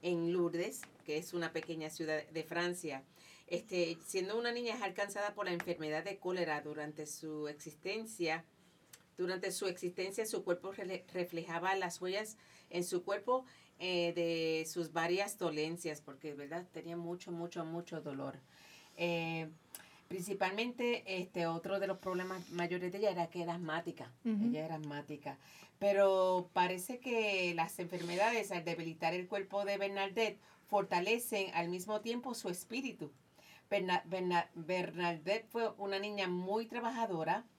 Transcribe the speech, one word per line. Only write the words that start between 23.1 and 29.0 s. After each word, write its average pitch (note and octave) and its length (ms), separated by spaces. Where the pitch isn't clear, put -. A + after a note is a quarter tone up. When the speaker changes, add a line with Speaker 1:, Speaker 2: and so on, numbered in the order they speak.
Speaker 1:
era E3+ 160
que F3+ 160
era E3+ 120
asmática. E3+ 560
Speaker 2:
Ujú. A3 200
Speaker 1:
Ella D#3+ 200
era D#3+ 100
asmática. D3 640
Pero F#3+ 760
parece F#3 460
que G#3 560
las E3+ 240
enfermedades, F3+ 720
al F3 120
debilitar E3 500